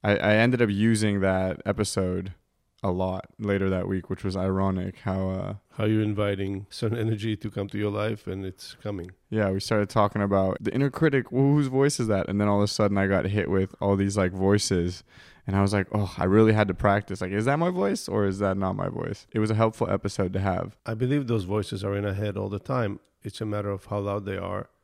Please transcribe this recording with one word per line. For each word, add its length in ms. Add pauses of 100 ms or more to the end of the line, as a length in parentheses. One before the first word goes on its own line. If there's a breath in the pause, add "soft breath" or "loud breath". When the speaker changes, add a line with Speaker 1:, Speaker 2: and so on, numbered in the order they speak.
Speaker 1:
I, 140
I 160
ended 280
up 80
using 520
that 440
episode 680 (500)
a 80
lot 340 (140)
later 280
that 200
week, 240
which 120
was 120
ironic 640
how, 300
uh, 240 (180)
Speaker 2:
How 140
you're 180
inviting 680
certain 300
energy 360
to 140
come 200
to 100
your 100
life, 380
and 180
it's 380
coming. 260 (220)
Speaker 1:
Yeah, 180
we 100
started 300
talking 320
about 400
the 100
inner 200
critic. 380
Wh-, 260
whose 100
voice 340
is 100
that? 200
And 100
then 80
all 100
of 60
a 40
sudden 320
I 80
got 180
hit 240
with 320
all 140
these, 200
like, 180
voices, 680 (440 loud breath)
and 80
I 80
was 100
like, 200
"Oh, 240
I 80
really 280
had 140
to 80
practice. 460
Like, 100
is 140
that 120
my 140
voice 360
or 200
is 100
that 180
not 200
my 140
voice?" 420
It 80
was 100
a 60
helpful 340
episode 440
to 60
have. 460
Speaker 2:
I 80
believe 320
those 200
voices 380
are 120
in 100
our 80
head 240
all 120
the 100
time. 400 (240)
It's 180
a 40
matter 260
of 140
how 140
loud 260
they 120
are 320 (140)